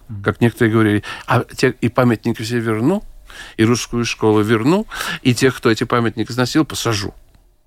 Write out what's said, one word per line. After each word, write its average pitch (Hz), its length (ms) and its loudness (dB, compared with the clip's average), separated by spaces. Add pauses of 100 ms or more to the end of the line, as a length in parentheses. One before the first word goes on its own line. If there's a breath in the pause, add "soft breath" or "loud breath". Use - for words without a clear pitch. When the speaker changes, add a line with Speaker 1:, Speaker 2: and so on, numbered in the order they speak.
Speaker 1:
Мгм. 101 140 -12
Speaker 2:
как 110 180 -4
некоторые 113 320 2
говорили, 107 300 2 (240 loud breath)
"А 127 180 2
те, - 360 0
и 123 80 0
памятники 120 540 0
все 120 180 -4
верну, 113 420 0 (560 loud breath)
и 107 60 4
русскую 120 400 0
школу 107 360 2
верну, 117 460 0 (360 loud breath)
и 127 120 2
тех, 131 220 2
кто 120 140 0
эти 113 140 0
памятники 113 480 -2
сносил, 127 320 0
посажу". - 480 -4 (540)